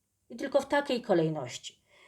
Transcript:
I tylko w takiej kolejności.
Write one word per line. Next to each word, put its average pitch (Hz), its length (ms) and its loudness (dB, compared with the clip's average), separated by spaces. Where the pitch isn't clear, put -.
I 240 60 -16
tylko 277 260 0
w 269 60 -6
takiej 285 340 0
kolejności. 160 840 -2